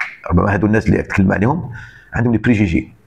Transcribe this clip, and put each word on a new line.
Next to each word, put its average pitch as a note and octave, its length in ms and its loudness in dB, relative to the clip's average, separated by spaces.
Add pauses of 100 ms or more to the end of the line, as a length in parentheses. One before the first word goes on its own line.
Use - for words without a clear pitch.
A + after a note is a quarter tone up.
(300)
ربما F2+ 240 2
هذو G#2 120 2
الناس G#2+ 200 0
اللي - 160 2
تكلم G2 300 0
عليهم A2 380 -2 (440)
عندهم A#2+ 180 0
لي G#2+ 60 2
بريجيجي، G#2+ 540 0 (140)